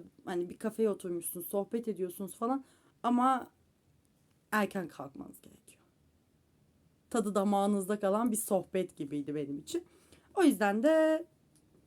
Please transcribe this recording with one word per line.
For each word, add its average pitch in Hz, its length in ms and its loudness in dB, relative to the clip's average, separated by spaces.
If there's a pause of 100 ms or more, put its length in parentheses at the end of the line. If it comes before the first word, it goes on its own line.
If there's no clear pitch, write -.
(240)
hani 180 240 -4
bir - 100 -16
kafeye 220 320 0
oturmuşsunuz, 175 560 -6
sohbet 208 420 -4
ediyorsunuz 185 480 -6
falan 262 280 -2 (380)
ama 247 480 2 (1000)
erken 196 380 0
kalkmanız - 520 -14
gerekiyor. - 420 -20 (1300)
Tadı 208 240 0
damağınızda 202 680 2
kalan 214 300 2
bir 214 60 -2
sohbet 185 600 -2
gibiydi 147 380 -6
benim 143 240 -6
için. 339 260 -8 (500)
O 392 80 2
yüzden 214 400 4
de 311 440 4 (600)